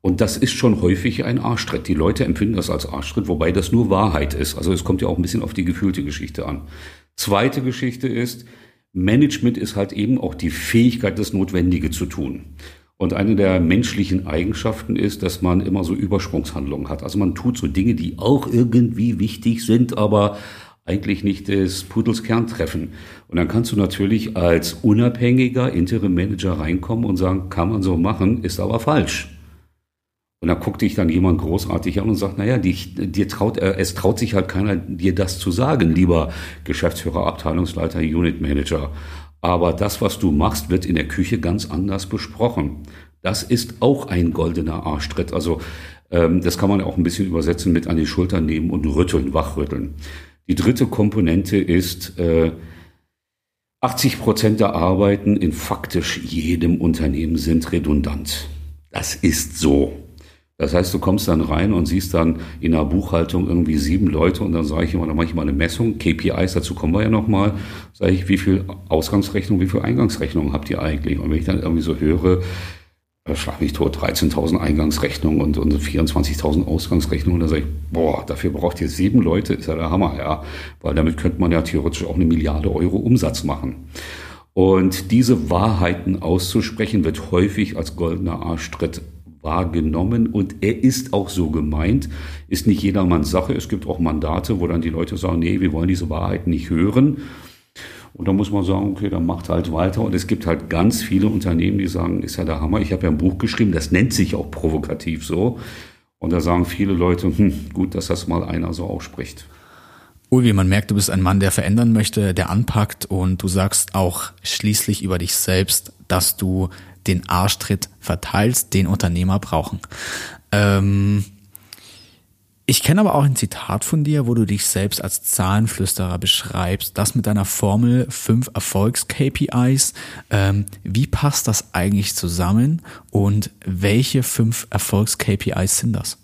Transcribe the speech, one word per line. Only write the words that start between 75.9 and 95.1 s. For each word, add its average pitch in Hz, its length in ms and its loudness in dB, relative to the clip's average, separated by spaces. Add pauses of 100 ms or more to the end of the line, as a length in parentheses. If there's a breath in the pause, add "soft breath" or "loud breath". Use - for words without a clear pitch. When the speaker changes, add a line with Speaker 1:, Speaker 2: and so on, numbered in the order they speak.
Speaker 1:
Ausgangsrechnungen, 82 720 0
dann 80 100 0
sage 76 120 0
ich, 69 60 -6 (260)
„Boah, 82 320 0
dafür 76 240 -4
braucht 82 320 -2
ihr 76 80 -2
sieben 95 320 4
Leute, 85 320 2
ist - 140 -4
ja 78 80 -2
der 80 160 -2
Hammer, 85 260 2
ja.“ 71 260 -4 (380 loud breath)
Weil 73 140 -2
damit 80 220 2
könnte 85 220 -2
man 87 120 2
ja 82 100 4
theoretisch 78 420 -2
auch 82 120 -6
eine 85 100 2
Milliarde 78 480 0
Euro 87 240 0
Umsatz 113 460 2
machen. 69 320 -4 (800 loud breath)
Und 95 580 4
diese 113 400 4
Wahrheiten 90 720 2
auszusprechen, 98 800 0
wird 80 260 -4
häufig 98 480 0
als 80 180 -6
goldener 87 460 -4
Arschtritt 82 600 -6 (400)
wahrgenommen 85 840 0
und 98 320 -2
er - 240 0
ist - 300 2
auch 98 160 -2
so 82 220 0
gemeint, 76 580 0 (400 loud breath)
ist - 180 0
nicht 98 140 4
jedermanns 90 500 2
Sache. 90 220 0
Es - 160 -6
gibt - 180 -4
auch 87 100 -4
Mandate, 80 640 -2
wo 87 80 -2
dann 85 140 0
die 82 80 -2
Leute 82 260 -4